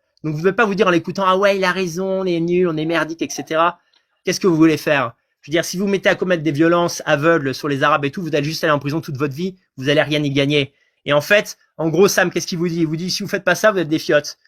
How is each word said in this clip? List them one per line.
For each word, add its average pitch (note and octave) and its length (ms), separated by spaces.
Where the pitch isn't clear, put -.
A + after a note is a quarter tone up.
Donc, D#3 80
vous D3+ 60
ne D#3+ 40
pouvez F#3 100
pas A#3 120
vous G3+ 100
dire F#3+ 140
en - 20
l'écoutant, « F3 360
Ah F#3 100
ouais, G3 200
il F#3+ 80
a F3+ 80
raison, F#3 340
on F#3+ 180
est E3+ 160
nul, F3 260
on D#3+ 100
est D#3 100
merdique, D#3+ 360
et C#3+ 80
cetera. » D#3+ 480
Qu'est-ce F3+ 160
que G#3 60
vous E3+ 100
voulez D#3 220
faire ? C3+ 360
Je C#3+ 100
veux - 20
dire, E3 120
si - 120
vous G3+ 100
mettez G3+ 220
à F#3 80
commettre F3+ 260
des D#3 80
violences E3 560
aveugles D3+ 480
sur - 140
les C#3+ 160
Arabes D3 220
et C#3 40
tout, G3 120
vous D#3 120
allez C#3+ 80
juste D#3 220
aller D#3 80
en C#3+ 80
prison C#3+ 200
toute D3 180
votre C#3 160
vie, F#3 220
vous C3+ 120
allez D3 140
rien D3+ 220
y C#3 60
gagner. C#3 440
Et C#3 80
en D3 80
fait, G#3 380
en D#3+ 140
gros, F#3 180
Sam, F#3 240
qu'est-ce E3+ 160
qu'il F3+ 100
vous F3 80
dit ? E3+ 140
Il D#3+ 80
vous D#3 80
dit, « F3+ 160
Si - 100
vous G3+ 60
faites G3 160
pas F3+ 100
ça, G#3+ 160
vous G3 80
êtes D#3+ 100
des D#3 120
fiottes. » - 480